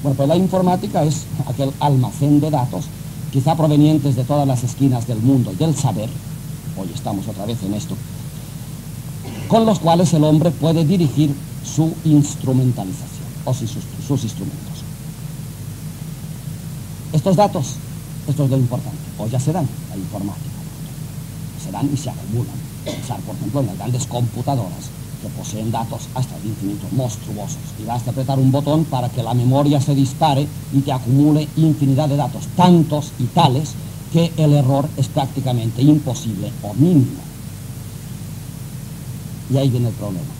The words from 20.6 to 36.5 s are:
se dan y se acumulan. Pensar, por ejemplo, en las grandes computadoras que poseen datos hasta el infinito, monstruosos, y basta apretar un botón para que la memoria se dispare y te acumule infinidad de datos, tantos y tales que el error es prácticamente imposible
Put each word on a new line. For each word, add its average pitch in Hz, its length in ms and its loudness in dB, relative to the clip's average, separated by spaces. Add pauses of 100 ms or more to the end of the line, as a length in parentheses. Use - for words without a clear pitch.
se 98 80 -8
dan 110 200 -2
y 139 60 -2
se - 140 -4
acumulan. - 420 -6 (320)
Pensar, - 360 -6
por - 140 -10
ejemplo, - 260 -2
en 127 60 0
las - 100 -6
grandes 123 280 -2
computadoras 123 840 -4 (300)
que - 80 -8
poseen 110 420 -6
datos 113 300 -4 (120)
hasta - 240 -4
el - 80 -10
infinito, 104 460 -4
monstruosos, 104 680 -4 (240)
y 107 40 -8
basta 120 260 -2
apretar 131 260 0
un 131 140 6
botón 147 340 4
para 123 240 0
que 120 140 -4
la 113 100 -2
memoria 135 480 6
se 143 140 4
dispare 139 520 4 (240)
y 139 100 4
te 143 100 0
acumule 143 640 4
infinidad 147 520 4
de 139 100 2
datos, 123 260 -2 (120)
tantos 165 600 6
y 131 60 0
tales 143 480 2 (420)
que 165 240 4
el 156 160 6
error 139 420 4
es 127 120 0
prácticamente 123 720 -2
imposible 113 720 2 (100)